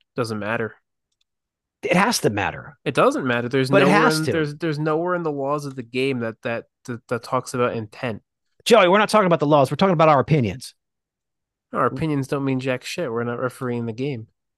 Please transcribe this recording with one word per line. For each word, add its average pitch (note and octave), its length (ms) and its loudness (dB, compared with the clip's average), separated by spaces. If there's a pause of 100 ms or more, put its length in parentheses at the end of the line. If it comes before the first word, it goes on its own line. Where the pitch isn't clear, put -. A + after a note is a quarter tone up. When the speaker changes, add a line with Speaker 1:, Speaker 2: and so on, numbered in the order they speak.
(160)
Speaker 1:
Doesn't A2 220 -4
matter. G#2+ 360 -6 (1080)
Speaker 2:
It F3 140 0
has G3+ 240 2
to C3 100 0
matter. F#2+ 540 -6
Speaker 1:
It C#3+ 100 -6
doesn't G#3 320 2
matter. A#2+ 220 -2
There's C3 220 0
Speaker 2:
But - 120 6
it C3+ 40 4
Speaker 1:
nowhere - 140 6
Speaker 2:
has - 200 2
Speaker 1:
in, D#3+ 40 -4
Speaker 2:
to. - 80 -2
Speaker 1:
there's, D3 240 -2
there's D3+ 220 -4
nowhere D#3+ 360 -2
in F3 80 -4
the D#3+ 80 -2
laws C#3+ 360 -4
of C3+ 100 -10
the C3 60 -12
game B2+ 380 -2
that, A2+ 220 -6
that, A#2 220 -6 (220)
that, A#2+ 220 -10
that A#2+ 140 -4
talks - 300 -4
about A#2+ 240 0
intent. A2 460 -8 (420)
Speaker 2:
Joey, G3+ 240 6
we're F#3+ 100 6
not G#3 120 2
talking G#3+ 160 4
about E3 140 2
the D3+ 60 0
laws. C#3+ 240 6
We're D3 60 -4
talking F#3+ 160 2
about D#3+ 160 6
our D3 100 6
opinions. B2+ 560 0 (1000)
Speaker 1:
Our E3 140 0
opinions C3+ 400 -2
don't C#3 180 -4
mean C3+ 140 0
jack B2+ 240 -4
shit. D3+ 300 -8
We're A#2 120 -4
not A#2+ 140 -4
refereeing A#2+ 480 -6
the A2+ 60 -6
game. A#2+ 360 -8 (300)